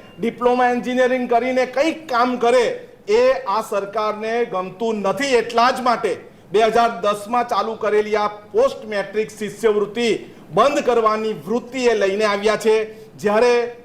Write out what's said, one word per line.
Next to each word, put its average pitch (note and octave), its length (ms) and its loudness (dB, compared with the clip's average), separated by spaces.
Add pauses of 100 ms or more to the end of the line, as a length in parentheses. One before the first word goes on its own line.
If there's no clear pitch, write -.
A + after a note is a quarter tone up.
(200)
ડિપ્લોમા A#3+ 500 0
એન્જિનિયરિંગ B3 600 0
કરીને B3+ 360 0
કંઈક D#4 340 -2 (100)
કામ B3 280 0
કરે, A#3 280 4 (420)
એ A3 140 4 (260)
આ G3+ 140 0
સરકારને G#3+ 840 -4
ગમતું F#3 500 -4
નથી. G#3 400 -2
એટલા A3+ 360 2
જ A3+ 100 -6
માટે A3+ 300 0 (400)
બે G3 100 2
હજાર A3+ 300 4 (100)
દસમાં G#3 460 -2
ચાલુ A3 280 -2
કરેલી G#3+ 400 0
આ G#3 120 0
પોસ્ટ A3+ 580 -2
મેટ્રિક G#3 460 -4
શિષ્યવૃત્તિ G#3 760 -2 (460)
બંધ C4 320 2
કરવાની A3 480 0
વૃત્તિ A#3 520 -6
એ A#3 80 4
લઈને G3+ 320 0
આવ્યા G#3 320 0
છે. A3 180 2 (420)
જ્યારે G#3 340 2 (340)